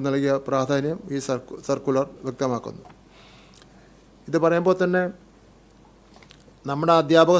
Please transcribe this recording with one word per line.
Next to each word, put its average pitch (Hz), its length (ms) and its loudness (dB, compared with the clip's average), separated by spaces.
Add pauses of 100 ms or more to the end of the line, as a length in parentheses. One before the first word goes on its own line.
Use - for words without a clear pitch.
നൽകിയ 139 240 0 (160)
പ്രാധാന്യം 139 500 -2 (180)
ഈ 139 120 -4
സർക്കു-, 127 400 -8
സർക്കുലർ 135 380 -2 (200)
വ്യക്തമാക്കുന്നു. 123 580 -6 (1500)
ഇത് 156 160 -4
പറയുമ്പോൾ 170 360 2
തന്നെ 180 220 0 (1700)
നമ്മുടെ 160 300 2
അധ്യാപക 160 380 6